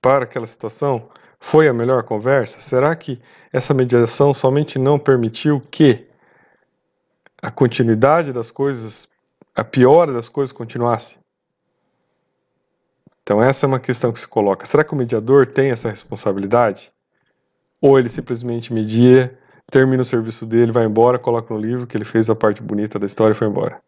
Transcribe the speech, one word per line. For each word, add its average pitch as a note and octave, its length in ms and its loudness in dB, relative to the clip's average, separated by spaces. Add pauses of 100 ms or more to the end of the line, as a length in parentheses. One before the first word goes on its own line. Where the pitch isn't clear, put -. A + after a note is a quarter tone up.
Para C3 220 2
aquela A#2 220 -10
situação? A#2 600 -6 (320)
Foi D#3 280 4
a C3 40 2
melhor A#2+ 300 0
conversa? A#2 580 -2
Será C#3 340 0
que D3 260 -12 (300)
essa C3 220 -2
mediação B2+ 640 2
somente C#3 440 -2
não C#3 200 2
permitiu C3 720 0
que C3+ 360 2 (1300)
a - 100 -10
continuidade C3 800 0
das A#2+ 180 -8
coisas, A#2+ 580 -8 (460)
a A2+ 100 -4
piora C#3 480 4
das A#2 160 -8
coisas C#3 240 -6
continuasse? A#2+ 640 -6 (2000)
Então G#2 200 0
essa C3+ 220 2
é - 20 0
uma C3 140 -2
questão A#2+ 320 -4
que - 80 -8
se - 80 -10
coloca. G2+ 380 -2
Será D3+ 180 2
que - 80 -6
o D#3 40 -6
mediador A#2+ 500 2
tem C3+ 240 0
essa A#2 180 -6
responsabilidade? G2+ 1040 -4 (880)
Ou C#3 180 6
ele A#2+ 100 0
simplesmente A#2+ 640 -8
media, B2 680 4 (320)
termina C3 300 0
o B2 40 -2
serviço A2+ 420 -6
dele, A#2 260 2
vai A2+ 140 2
embora, A#2 320 2
coloca A#2 340 -4
no A2 80 -6
livro A#2+ 260 -6
que A#2 100 -12
ele G#2+ 100 -4
fez A2+ 240 -2
a A2 40 2
parte G#2+ 280 0
bonita G#2 360 -6
da G2 80 -4
história G#2+ 260 0
e G#2 40 -2
foi A2 120 -4
embora? F#2+ 400 -6